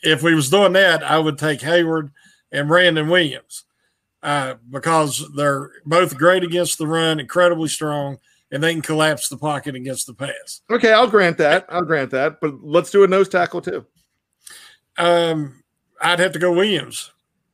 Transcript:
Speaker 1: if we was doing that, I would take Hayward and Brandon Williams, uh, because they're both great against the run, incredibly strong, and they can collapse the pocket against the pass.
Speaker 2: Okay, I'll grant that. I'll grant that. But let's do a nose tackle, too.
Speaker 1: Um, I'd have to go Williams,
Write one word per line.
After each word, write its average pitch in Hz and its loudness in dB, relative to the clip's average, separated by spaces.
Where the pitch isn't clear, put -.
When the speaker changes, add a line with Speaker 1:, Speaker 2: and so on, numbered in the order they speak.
Speaker 1:
if 156 0
we 170 4
was 139 0
doing 190 4
that, 175 4
I 147 0
would 156 -2
take 147 -4
Hayward 160 0
and 143 -4
Brandon 160 2
Williams, 160 -2
uh, 139 -4
because 151 -2
they're 143 -2
both 156 2
great 180 4
against 175 -2
the 156 -4
run, 160 0
incredibly 165 0
strong, 143 -6
and 139 -4
they 165 0
can 160 -6
collapse 156 -2
the 131 -12
pocket 147 -6
against 127 -10
the 127 -20
pass. - -12
Speaker 2:
Okay, 226 2
I'll 233 4
grant 190 2
that. 165 2
I'll 175 -4
grant 147 -2
that. 143 -4
But 147 -6
let's 156 0
do 196 6
a 190 6
nose 190 2
tackle, 175 -2
too. 170 -8
Speaker 1:
Um, 170 0
I'd 170 0
have 180 2
to 165 -8
go 175 2
Williams, 170 -2